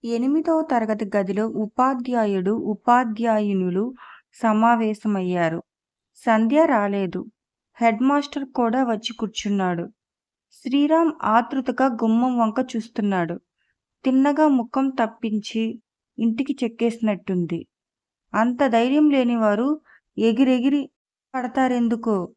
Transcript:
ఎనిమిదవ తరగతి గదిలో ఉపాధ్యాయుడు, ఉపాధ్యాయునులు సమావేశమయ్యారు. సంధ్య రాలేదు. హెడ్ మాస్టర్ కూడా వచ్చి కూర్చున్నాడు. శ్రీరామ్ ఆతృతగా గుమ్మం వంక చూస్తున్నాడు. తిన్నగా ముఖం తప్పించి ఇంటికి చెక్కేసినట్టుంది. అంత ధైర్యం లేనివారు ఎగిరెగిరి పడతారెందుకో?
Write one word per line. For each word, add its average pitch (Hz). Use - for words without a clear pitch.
ఎనిమిదవ 285
తరగతి 220
గదిలో 202
ఉపాధ్యాయుడు, 220
ఉపాధ్యాయునులు 214
సమావేశమయ్యారు. 214
సంధ్య 226
రాలేదు. 202
హెడ్ 226
మాస్టర్ 285
కూడా 247
వచ్చి 226
కూర్చున్నాడు. 190
శ్రీరామ్ 294
ఆతృతగా 254
గుమ్మం 233
వంక 226
చూస్తున్నాడు. 196
తిన్నగా 277
ముఖం 269
తప్పించి 226
ఇంటికి 233
చెక్కేసినట్టుంది. 214
అంత 240
ధైర్యం 262
లేనివారు 240
ఎగిరెగిరి 254
పడతారెందుకో? 240